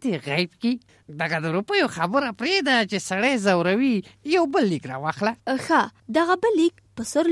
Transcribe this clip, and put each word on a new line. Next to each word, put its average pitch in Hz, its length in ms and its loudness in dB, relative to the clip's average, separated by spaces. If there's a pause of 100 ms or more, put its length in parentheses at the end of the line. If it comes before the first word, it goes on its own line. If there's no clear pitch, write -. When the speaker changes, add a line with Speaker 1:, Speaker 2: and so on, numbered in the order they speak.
Speaker 1:
ترې 214 140 -2 (100)
غیب 170 340 -2
کړي. 240 140 0 (460)
دغه 160 240 -2
د 160 120 -2
روپیو 302 400 0
خبره 226 340 -2 (100)
پرېږده 294 360 0 (140)
چې 196 80 -2 (100)
سړی 220 260 0 (120)
ځوروي، 202 500 2 (380)
یو 339 100 4 (100)
بل 320 180 4
لیک 139 200 -4
راواخله. 156 400 -2 (340)
Speaker 2:
ښه، 294 160 4 (360)
دغه 349 260 2
بل 440 160 2
لیک 339 200 0 (160)
په 233 140 -8
سر 339 220 2